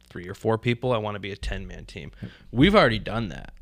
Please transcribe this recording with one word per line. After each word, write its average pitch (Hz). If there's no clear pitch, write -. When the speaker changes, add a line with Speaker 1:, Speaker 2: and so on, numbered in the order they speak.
Speaker 1:
three 87
or 92
four 110
people, 120
I 113
wanna 104
be 98
a -
ten-man 95
team. -
Speaker 2:
Yep. -
Speaker 1:
We've 156
already 127
done 117
that. -